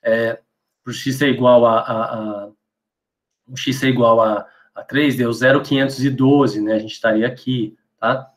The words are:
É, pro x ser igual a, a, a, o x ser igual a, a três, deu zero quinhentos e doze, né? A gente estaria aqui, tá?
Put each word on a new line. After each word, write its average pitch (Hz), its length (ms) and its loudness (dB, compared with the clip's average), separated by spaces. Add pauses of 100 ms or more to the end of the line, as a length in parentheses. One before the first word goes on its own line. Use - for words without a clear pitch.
É, 113 380 -2 (440)
pro 123 100 -10
x 131 220 -6
ser 139 140 0
igual 120 360 6
a, 113 140 4
a, 117 360 -6
a, 104 340 -10 (960)
o 131 80 -18
x 127 200 -4
ser 135 140 -2
igual 117 320 4
a, 107 260 -2 (260)
a - 100 -18
três, 139 320 0
deu 117 160 0
zero 131 300 2
quinhentos 135 420 -2
e 139 60 2
doze, 131 520 2
né? 107 120 -2
A 107 60 0
gente 107 140 -12
estaria 110 340 0
aqui, 127 500 -6 (220)
tá? 117 380 -4